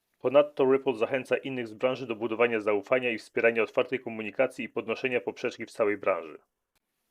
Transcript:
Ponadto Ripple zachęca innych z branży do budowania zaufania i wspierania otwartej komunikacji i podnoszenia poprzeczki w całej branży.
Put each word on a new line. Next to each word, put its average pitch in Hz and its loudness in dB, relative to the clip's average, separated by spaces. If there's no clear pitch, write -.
Ponadto 135 4
Ripple 135 2
zachęca 123 -2
innych 127 -6
z 107 -14
branży 127 -2
do 113 -4
budowania 113 0
zaufania 107 0
i 110 -4
wspierania 117 2
otwartej 127 -2
komunikacji 113 -4
i 107 -10
podnoszenia 113 -2
poprzeczki 113 -6
w - -16
całej 104 0
branży. 82 -2